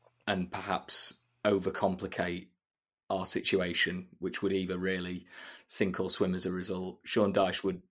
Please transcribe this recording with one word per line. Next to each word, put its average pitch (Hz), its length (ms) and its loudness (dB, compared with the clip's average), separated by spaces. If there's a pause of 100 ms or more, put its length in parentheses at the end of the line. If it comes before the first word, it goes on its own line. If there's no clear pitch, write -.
(260)
and 92 240 0
perhaps - 640 2 (300)
overcomplicate 92 1000 0 (640)
our 95 160 -2
situation, 90 800 0 (120)
which 87 240 -6
would 95 100 0
either 95 260 -2
really 90 480 -4 (400)
sink - 340 0
or 92 80 0
swim 92 260 2
as 90 120 -2
a 90 60 0
result, 92 520 -6
Sean 101 300 2
Dyche 92 280 2
would 90 280 -2